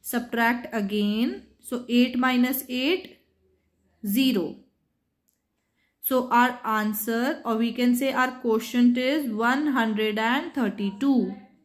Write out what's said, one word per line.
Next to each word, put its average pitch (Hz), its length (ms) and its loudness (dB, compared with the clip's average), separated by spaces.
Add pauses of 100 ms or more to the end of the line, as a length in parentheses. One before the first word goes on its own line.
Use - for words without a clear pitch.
Subtract 240 720 -2
again। 208 680 -2 (180)
So - 280 -8
eight 247 280 2
minus 254 520 2
eight, 277 400 -2 (960)
zero। 208 520 0 (1500)
So 254 260 0
our 247 340 2
answer, 220 800 -2
or 220 120 -2
we 233 160 0
can 247 220 2
say 262 180 0
our 254 180 0 (100)
quotient 240 560 2
is 262 360 0
one 247 340 0 (120)
hundred 214 400 0
and 262 360 -2
thirty-two। 214 800 0 (300)